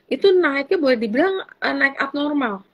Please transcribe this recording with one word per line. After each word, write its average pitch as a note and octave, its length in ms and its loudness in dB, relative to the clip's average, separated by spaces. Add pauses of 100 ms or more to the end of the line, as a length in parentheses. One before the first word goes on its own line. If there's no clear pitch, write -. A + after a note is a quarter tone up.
itu D4 240 4
naiknya D#4+ 480 2
boleh C4 160 2
dibilang, C4 480 0 (160)
eh, C#4 160 -2
naik C#4 240 -2
abnormal. C#4+ 640 -4 (100)